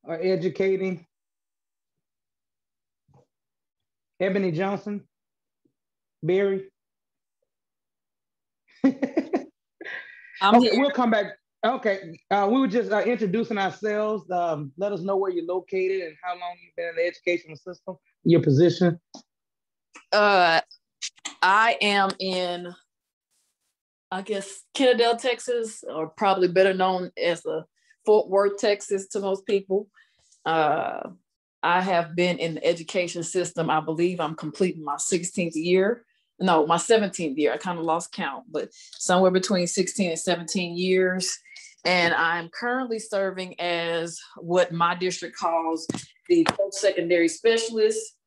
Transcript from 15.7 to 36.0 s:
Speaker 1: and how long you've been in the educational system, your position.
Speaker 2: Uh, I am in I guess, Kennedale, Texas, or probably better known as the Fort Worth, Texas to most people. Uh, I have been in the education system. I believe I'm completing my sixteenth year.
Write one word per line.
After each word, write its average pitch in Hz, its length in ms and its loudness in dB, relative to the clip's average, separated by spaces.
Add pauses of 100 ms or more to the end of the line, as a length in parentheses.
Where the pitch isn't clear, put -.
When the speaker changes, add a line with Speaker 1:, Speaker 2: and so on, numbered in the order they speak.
Speaker 1:
and 156 200 -12
how 180 100 -8
long 180 300 -10
you've 175 120 -20
been 170 140 -6
in 165 60 -12
the 170 120 0
educational 170 480 -4
system, 143 420 -16 (260)
your 165 200 6
position. 170 560 4 (1120)
Speaker 2:
Uh, 190 460 6 (840)
I 214 400 4
am 202 380 4
in 180 560 -4 (1400)
I 190 100 -6
guess, 196 420 -8 (120)
Kennedale, 240 420 4
Texas, 233 680 -4
or 160 220 -6
probably 190 400 2
better 190 240 4
known 185 440 -2
as 160 260 -2
the 160 200 -6 (420)
Fort 214 220 4
Worth, 202 300 2
Texas 202 520 -2
to 202 120 -6
most 196 240 -4
people. 196 420 -2 (580)
Uh, 160 640 0 (520)
I 175 160 2
have 170 340 0
been 180 240 0
in 165 180 -4
the - 100 -8
education 170 580 -2
system. 170 460 -4
I 156 100 2
believe 170 400 -2
I'm 156 160 -4
completing 165 480 -4
my 143 140 -6
sixteenth 170 580 -4
year. 185 480 0 (380)